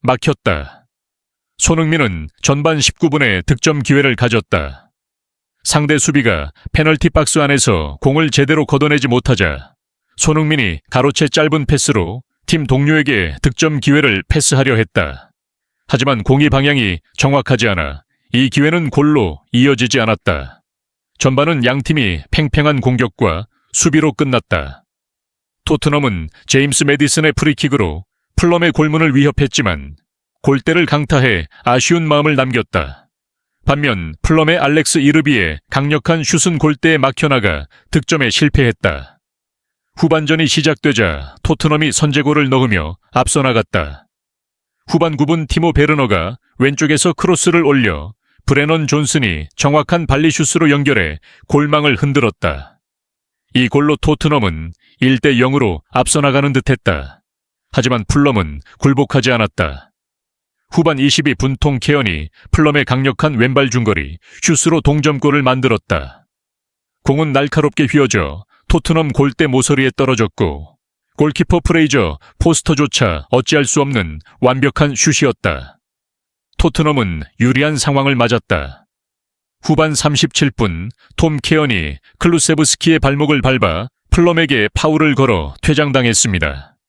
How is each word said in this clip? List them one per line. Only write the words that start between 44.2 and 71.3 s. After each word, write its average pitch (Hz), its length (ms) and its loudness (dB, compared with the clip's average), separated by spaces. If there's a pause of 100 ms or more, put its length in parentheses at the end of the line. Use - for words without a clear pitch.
후반 165 280 0
구 143 100 0
분 160 200 -2
티모 165 260 0
베르너가 127 640 0 (200)
왼쪽에서 143 560 0
크로스를 170 500 0
올려 107 480 0 (320)
브레넌 147 420 0
존슨이 123 680 -2
정확한 151 500 0
발리슛으로 151 640 0
연결해 123 480 0 (300)
골망을 147 480 2
흔들었다. 113 800 -2 (760)
이 127 140 2
골로 147 280 0
토트넘은 104 760 -2 (280)
일 131 180 2
대 139 180 2
영으로 123 540 0
앞서 127 300 0
나가는 139 320 0
듯했다. 98 720 -2 (500)
하지만 120 340 0
풀럼은 104 540 0 (180)
굴복하지 131 540 0
않았다. 98 580 -4 (840)
후반 160 260 2
이십이 139 360 0
분 135 220 -2
톰 143 220 -2
케언이 101 500 -2 (240)
풀럼의 147 320 2
강력한 135 500 -2
왼발 127 360 2
중거리 92 480 -2 (240)
슛으로 165 400 2
동점골을 147 600 0
만들었다. 123 840 -2 (800)
공은 147 280 0
날카롭게 143 580 0
휘어져 98 540 0 (240)
토트넘 160 440 0
골대 139 340 0
모서리에 131 500 0
떨어졌고 104 800 -4 (400)
골키퍼 160 440 0